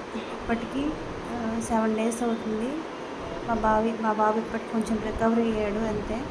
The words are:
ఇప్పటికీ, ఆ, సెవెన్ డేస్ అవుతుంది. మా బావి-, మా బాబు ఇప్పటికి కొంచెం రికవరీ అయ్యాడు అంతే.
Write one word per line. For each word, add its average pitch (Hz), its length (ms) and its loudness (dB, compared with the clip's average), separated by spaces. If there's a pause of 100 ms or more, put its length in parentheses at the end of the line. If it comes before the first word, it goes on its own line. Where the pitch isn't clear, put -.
(160)
ఇప్పటికీ, 233 760 -2 (420)
ఆ, 233 360 -2
సెవెన్ 220 280 4
డేస్ 226 260 0
అవుతుంది. 226 560 0 (720)
మా 233 60 2
బావి-, 220 480 2
మా 220 100 2
బాబు 214 260 4
ఇప్పటికి 226 340 -4
కొంచెం 220 340 0
రికవరీ 226 360 4
అయ్యాడు 214 420 2
అంతే. 214 460 -2